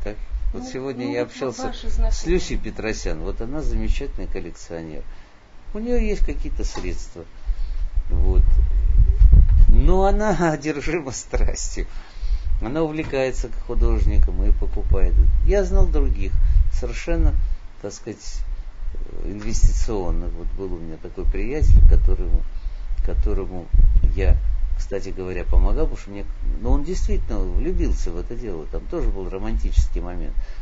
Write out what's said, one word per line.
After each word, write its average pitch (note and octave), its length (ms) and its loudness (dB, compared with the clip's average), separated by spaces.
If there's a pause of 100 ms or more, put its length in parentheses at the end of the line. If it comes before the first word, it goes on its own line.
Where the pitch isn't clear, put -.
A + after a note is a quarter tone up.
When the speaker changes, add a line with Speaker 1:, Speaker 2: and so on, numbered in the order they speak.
Speaker 1:
так? G#2 140 -8 (340)
Вот - 120 -10
Speaker 2:
Ну, - 60 -14
Speaker 1:
сегодня C3+ 360 -8
Speaker 2:
ну, C#4 80 -6
Speaker 1:
я A#3+ 100 -4
Speaker 2:
вот A#3 60 -8
Speaker 1:
общался B3+ 380 -8
Speaker 2:
ваши - 220 -8
знакомые. - 220 0
Speaker 1:
с - 140 -4
Люсей E3 320 -2
Петросян. G#2 600 -6
Вот F2+ 220 -8
она C3+ 200 -8
замечательный A2 680 -4
коллекционер. E2 760 -10 (720)
У G#3 60 -8
нее A#3+ 180 -2
есть A3 280 0
какие-то - 400 -4
средства. - 580 -8 (840)
Вот. - 340 2 (1300)
Но F#3+ 360 6
она G#3 300 2
<laughs> D#3 40 -2 (120)
одержима D3 600 -6
страстью. - 760 -2 (760)
Она C#3 220 -4
увлекается C#3 640 -4
к A2+ 180 -8
художникам A#2 800 2
и G#2 80 6
покупает. - 600 2 (320)
Я G3+ 180 2
знал F#3+ 240 4
других, C3+ 460 0 (400)
совершенно, B2 600 -2 (480)
так G2+ 120 -10
сказать, - 480 -10 (840)
инвестиционных. G2 1120 0
Вот E2+ 140 -8 (100)
был F#2+ 160 -8
у F2 60 -8
меня E2 180 -12
такой F2+ 280 -10
приятель, A2+ 540 4 (100)
которому, - 520 4 (640)
которому F2+ 640 -4 (480)
я, F#2+ 220 4 (400)
кстати G2 320 -6
говоря, F#2 360 -8
помогал, G#2 420 4
потому - 140 -6
что G#2+ 100 -16
мне, G2+ 140 -10 (360)
ну, A2 100 -2
он F#3 120 2
действительно F3 560 -2
влюбился F2+ 720 -2
в E2+ 60 -10
это - 180 -8
дело, F#2 300 -8
там - 220 -8
тоже D#3+ 220 -4
был F#2 200 -6
романтический G2+ 720 -2
момент. F2 320 -6 (280)